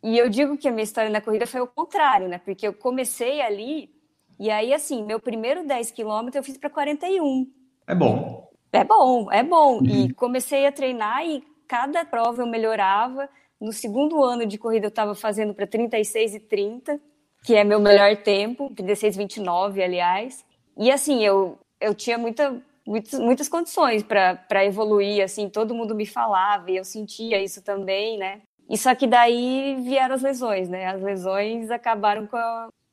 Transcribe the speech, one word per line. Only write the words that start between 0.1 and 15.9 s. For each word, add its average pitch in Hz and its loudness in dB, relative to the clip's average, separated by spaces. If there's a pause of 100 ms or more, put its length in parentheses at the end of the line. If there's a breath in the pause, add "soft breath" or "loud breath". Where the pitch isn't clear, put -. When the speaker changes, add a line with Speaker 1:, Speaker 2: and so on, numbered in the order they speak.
Speaker 1:
eu 240 4
digo 277 0
que 294 -2
a - 0
minha 220 -4
história 214 -4
na 214 -2
corrida 220 -2
foi 254 -8
o 247 -4
contrário, 262 0
né? 175 -8
Porque 196 -6
eu 196 -4
comecei 254 -4
ali, 233 -6 (480)
e 208 -4
aí, 220 0
assim, 294 -4
meu 214 -4
primeiro 247 -4
dez 240 -4
quilômetros 226 -6
eu 277 -4
fiz 269 -16
pra 294 -8
quarenta 294 -4
e 381 0
um. 262 0 (400)
Speaker 2:
É - -4
bom. 127 0 (260)
Speaker 1:
É - 6
bom, 254 4
é 220 4
bom. 294 6
Speaker 2:
Uhum. - 4
Speaker 1:
E 247 2
comecei 254 0
a 285 4
treinar 254 -4
e 302 -4 (240)
cada 285 -2
prova 240 -2
eu 240 -2
melhorava. 226 0 (320 soft breath)
No 214 -8
segundo 277 0
ano 240 0
de 208 -6
corrida 226 0
eu - -4
tava 214 -2
fazendo 208 -4
pra 202 -4
trinta 226 -2